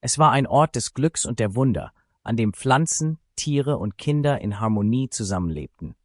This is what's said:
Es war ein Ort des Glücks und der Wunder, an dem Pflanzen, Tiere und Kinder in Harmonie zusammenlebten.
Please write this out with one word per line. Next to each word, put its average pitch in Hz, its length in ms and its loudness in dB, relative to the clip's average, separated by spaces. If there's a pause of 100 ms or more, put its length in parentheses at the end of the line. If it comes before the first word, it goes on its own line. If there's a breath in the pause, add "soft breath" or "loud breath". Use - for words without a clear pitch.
Es - 160 -2
war 151 140 6
ein 135 140 4
Ort 147 300 2
des - 180 -6
Glücks 151 320 0
und 117 140 -4
der 104 160 0
Wunder, 127 380 0 (300)
an 117 120 -2
dem 110 180 2
Pflanzen, 156 680 0 (180)
Tiere 143 400 0
und 104 200 -6
Kinder 147 440 0
in 101 180 -4
Harmonie 110 500 2
zusammenlebten. 82 960 -6